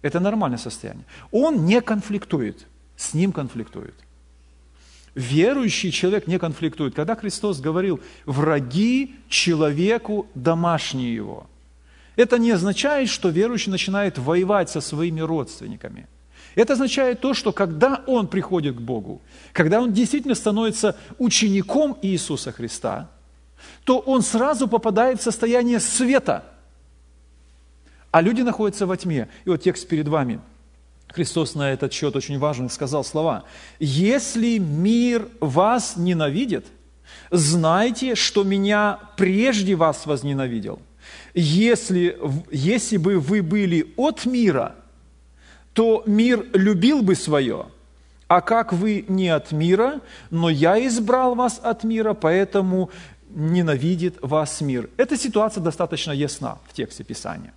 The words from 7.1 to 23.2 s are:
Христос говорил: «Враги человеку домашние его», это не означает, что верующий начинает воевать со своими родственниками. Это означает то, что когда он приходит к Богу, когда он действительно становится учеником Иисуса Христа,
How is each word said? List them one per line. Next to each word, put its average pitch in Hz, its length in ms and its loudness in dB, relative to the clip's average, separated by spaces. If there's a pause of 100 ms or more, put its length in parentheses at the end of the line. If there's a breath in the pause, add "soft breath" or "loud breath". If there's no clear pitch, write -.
Христос 196 440 -6
говорил: 165 400 -2 (240 loud breath)
«Враги 156 920 0 (120)
человеку 180 1040 0
домашние 151 760 0
его», 107 340 -8 (680 soft breath)
это 247 240 4
не 233 140 4
означает, 220 560 0
что - 220 0
верующий 208 420 0
начинает 190 460 -2
воевать 180 520 2
со 160 100 -6
своими 160 400 -4
родственниками. - 880 -8 (480 loud breath)
Это 226 200 4
означает 254 460 0
то, 262 140 0
что - 180 -2
когда 175 540 0
он 233 220 0
приходит 160 480 -2
к 117 40 -12
Богу, 110 400 -8 (320 loud breath)
когда 180 280 4
он 247 120 0
действительно 254 440 0
становится 220 600 -2 (220 loud breath)
учеником 220 840 0
Иисуса 160 500 -4
Христа, - 580 -8 (720 loud breath)